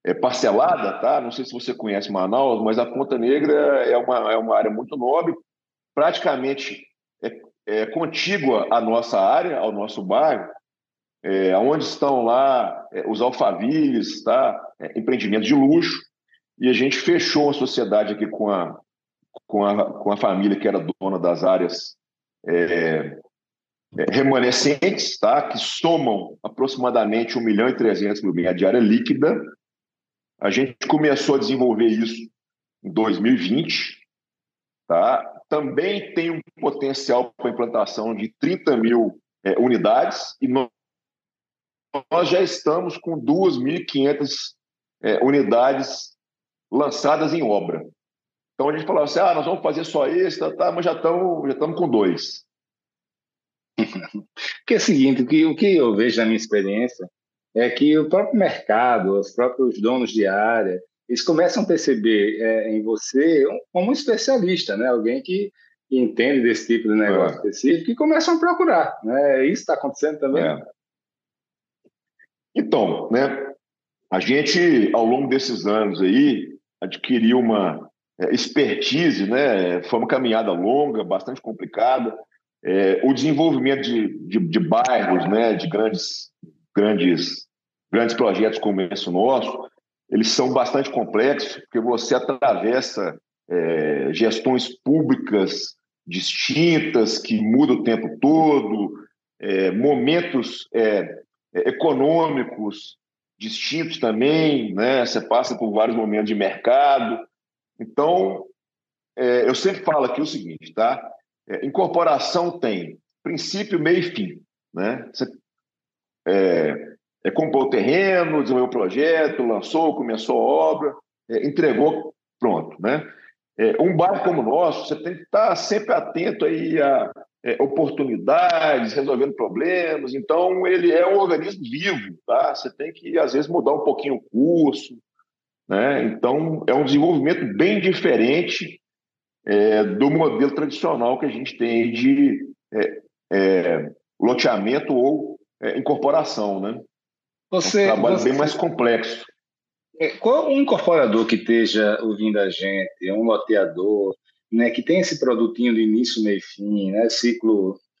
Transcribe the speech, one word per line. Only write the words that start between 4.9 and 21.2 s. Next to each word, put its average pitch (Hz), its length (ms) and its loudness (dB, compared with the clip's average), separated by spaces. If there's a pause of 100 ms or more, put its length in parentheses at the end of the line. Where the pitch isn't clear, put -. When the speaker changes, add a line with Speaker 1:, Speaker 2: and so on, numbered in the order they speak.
Speaker 1:
nobre, 160 380 -2 (580)
praticamente 143 880 -2 (400)
é, - 160 -10 (280)
é 110 180 0
contígua 160 840 -2
à 117 100 4
nossa 113 380 0
área, 143 400 2
ao 107 120 -2
nosso 104 320 -8
bairro, 113 460 0 (720)
é, 95 320 2
onde 135 280 2
estão 139 400 0
lá, 123 680 2
é, - 160 -6
os 107 140 -2
alfavilles, 123 1000 0
tá? 120 360 2 (200)
É, - 180 -12
empreendimentos 110 500 0
de 139 60 2
luxo, 151 480 4 (560)
e 127 100 -2
a 127 60 6
gente 131 240 0
fechou 170 460 0
uma 143 100 2
sociedade 107 600 -2
aqui 107 120 -4
com 107 240 -4
a, 87 260 -2 (680)
com 101 180 0
a, 101 360 0
com 101 120 -2
a 104 60 0
família 98 420 0
que - 80 -2
era 92 160 0 (160)
dona 95 200 -4
das 87 240 0